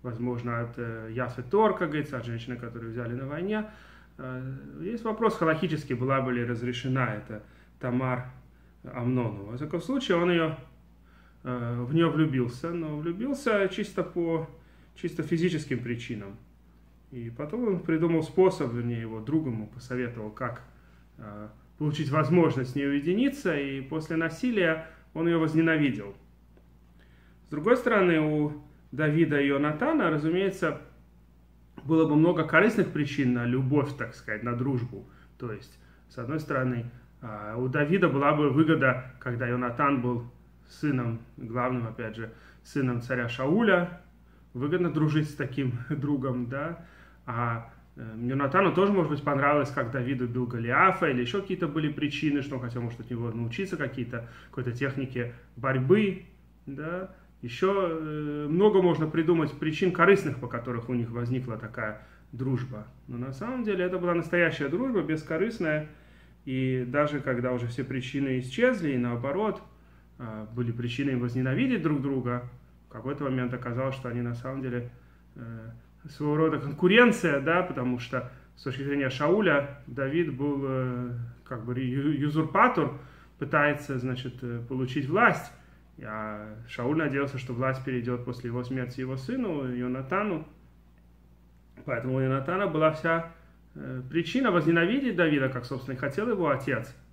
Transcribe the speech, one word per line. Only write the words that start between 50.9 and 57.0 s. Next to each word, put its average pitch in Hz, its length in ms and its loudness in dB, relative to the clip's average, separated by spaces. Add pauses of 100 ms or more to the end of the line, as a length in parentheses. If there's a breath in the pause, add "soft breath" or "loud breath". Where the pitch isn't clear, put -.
или 123 100 0
еще 123 200 -2
какие-то 180 260 -4
были 151 260 -2
причины, 147 500 -2
что 135 160 -6
он 120 40 -6
хотел, 120 200 -6
может, 120 180 -6
от 120 100 -12
него 117 220 -4
научиться 117 440 -4
какие-то, 123 520 -6 (220 loud breath)
какой-то 123 200 -4
технике 123 640 -4 (220 loud breath)
борьбы, 135 720 2 (400)
да. 160 440 -8 (320 loud breath)